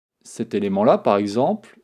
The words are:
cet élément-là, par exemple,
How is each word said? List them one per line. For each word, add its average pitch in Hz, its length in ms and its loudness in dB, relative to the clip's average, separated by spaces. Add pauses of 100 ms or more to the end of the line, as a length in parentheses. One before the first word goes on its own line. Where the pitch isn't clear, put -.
(220)
cet - 320 -10
élément-là, 101 420 2
par 104 220 2
exemple, 120 640 -4